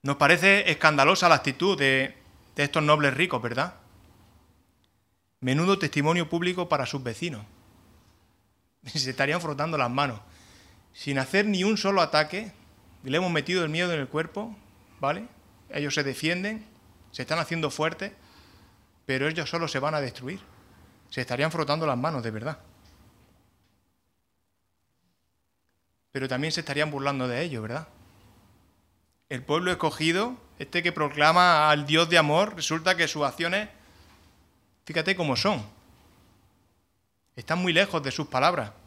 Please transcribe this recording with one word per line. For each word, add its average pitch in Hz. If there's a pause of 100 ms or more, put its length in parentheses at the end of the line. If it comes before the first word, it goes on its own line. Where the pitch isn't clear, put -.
Nos 139
parece 180
escandalosa 156
la 156
actitud 165
de, 135 (380)
de 147
estos 147
nobles 147
ricos, 147
¿verdad? 123 (1700)
Menudo 160
testimonio 160
público 175
para 139
sus 135
vecinos. 117 (1400)
<laughs> -
Se 131
estarían 147
frotando 156
las 120
manos. 127 (760)
Sin 139
hacer 190
ni 190
un 214
solo 196
ataque, 165 (520)
le 135
hemos 185
metido 165
el 156
miedo 175
en 156
el 135
cuerpo, 202 (440)
¿vale? 170 (420)
Ellos 147
se 147
defienden, 185 (460)
se -
están 160
haciendo 165
fuertes, 160 (960)
pero 151
ellos 160
solo 165
se 135
van 151
a 147
destruir. 127 (720)
Se 127
estarían 135
frotando 156
las 131
manos, 135
de 113
verdad. 110 (3500)
Pero 135
también 131
se -
estarían 151
burlando 139
de 123
ellos, 135
¿verdad? 120 (1400)
El 131
pueblo 175
escogido, 165 (240)
este 170
que 170
proclama 156
al 147
Dios 160
de 170
amor, 165
resulta 165
que 165
sus 151
acciones, 175 (1120)
fíjate 165
cómo 156
son. 156 (1700)
Están 160
muy 180
lejos 170
de 135
sus -
palabras. 135 (160)